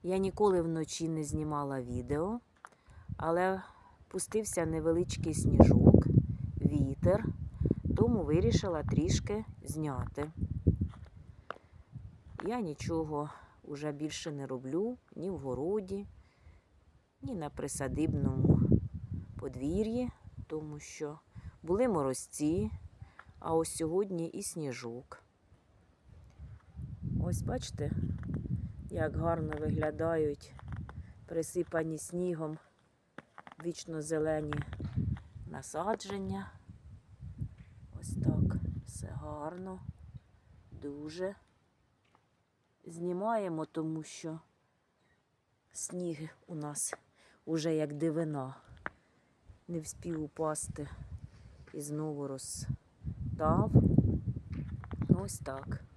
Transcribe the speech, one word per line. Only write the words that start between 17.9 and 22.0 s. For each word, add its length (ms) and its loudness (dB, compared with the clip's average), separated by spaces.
подвір'ї, 760 -2
тому 320 -8
що 400 -8
були 260 4
морозці, 840 2